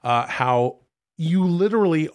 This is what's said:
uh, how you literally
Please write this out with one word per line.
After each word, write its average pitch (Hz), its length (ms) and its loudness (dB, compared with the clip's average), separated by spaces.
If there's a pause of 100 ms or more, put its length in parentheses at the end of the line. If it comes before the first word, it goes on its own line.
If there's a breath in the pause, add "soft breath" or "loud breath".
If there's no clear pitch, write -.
uh, 120 240 0
how 123 500 0 (400)
you 175 260 0
literally 175 720 0